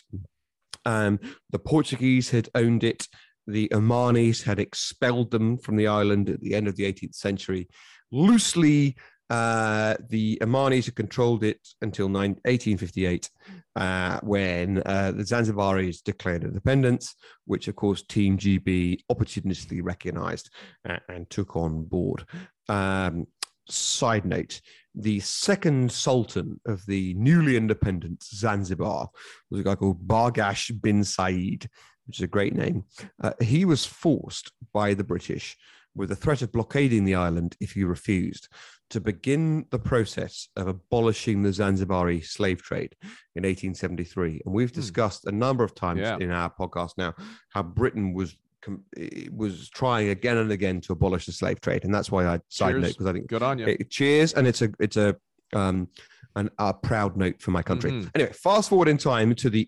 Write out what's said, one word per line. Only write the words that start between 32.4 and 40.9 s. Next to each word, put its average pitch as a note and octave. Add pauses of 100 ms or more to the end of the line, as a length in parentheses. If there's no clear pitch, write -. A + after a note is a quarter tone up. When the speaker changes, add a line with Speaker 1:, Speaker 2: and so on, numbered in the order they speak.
Speaker 1:
name. - (400)
Uh, - (100)
he C#3
was D#3+
forced - (220)
by G#2
the G2
British - (400)
with G2
the G2
threat D3
of A#2+
blockading A#2
the F#2+
island F2
if F#2+
he G2
refused F2+ (400)
to A#2
begin C#3+
the A#2+
process -
of F#2+
abolishing G#2+